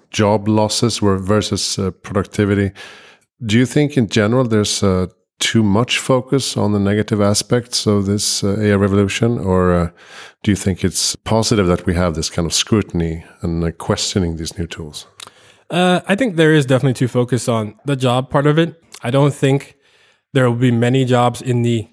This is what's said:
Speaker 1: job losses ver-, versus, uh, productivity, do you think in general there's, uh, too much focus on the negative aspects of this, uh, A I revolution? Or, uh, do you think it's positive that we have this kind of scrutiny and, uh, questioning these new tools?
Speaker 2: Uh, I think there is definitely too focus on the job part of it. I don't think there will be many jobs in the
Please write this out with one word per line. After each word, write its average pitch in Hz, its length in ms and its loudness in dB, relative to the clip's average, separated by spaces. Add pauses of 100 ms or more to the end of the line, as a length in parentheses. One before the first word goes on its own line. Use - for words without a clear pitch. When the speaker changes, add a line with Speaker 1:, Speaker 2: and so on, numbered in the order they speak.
(100)
Speaker 1:
job 104 360 2
losses 107 520 0
ver-, 98 200 2
versus, 98 600 -2
uh, 95 120 -2 (120)
productivity, 98 720 0 (720)
do 104 100 0
you 123 80 4
think 143 320 0
in 117 120 2
general 117 360 0
there's, 110 380 0
uh, 92 240 2 (320)
too - 240 0
much 107 360 0
focus - 580 -2
on 104 160 0
the 104 60 0
negative 104 420 0
aspects 104 640 0
of 101 200 2
this, 101 380 -2
uh, 101 160 0
A 104 120 4
I 101 40 4
revolution? 101 640 2
Or, 92 340 2
uh, 85 160 2 (540)
do - 80 0
you 98 60 2
think - 280 -2
it's - 320 -4
positive 110 500 0
that 87 200 0
we 92 80 0
have 87 200 0
this 78 140 -6
kind 85 180 -4
of 80 60 -6
scrutiny 82 720 -2 (160)
and, 85 240 -4
uh, 85 80 -2
questioning 90 640 -4
these 80 220 -12
new 85 80 -6
tools? 78 400 -16 (640)
Speaker 2:
Uh, 180 360 0
I 190 80 0
think 202 220 -2
there 156 160 6
is 151 140 4
definitely 131 280 2
too 127 140 0
focus 123 400 -2
on 110 260 -2 (120)
the 143 100 -2
job 127 320 0
part 143 180 0
of 147 120 4
it. 165 220 -2 (220)
I 120 80 -6
don't 139 240 2
think 139 420 -2 (580)
there 131 140 4
will 120 100 0
be 127 120 2
many 120 360 2
jobs 123 340 2
in 120 220 -2
the 117 300 -2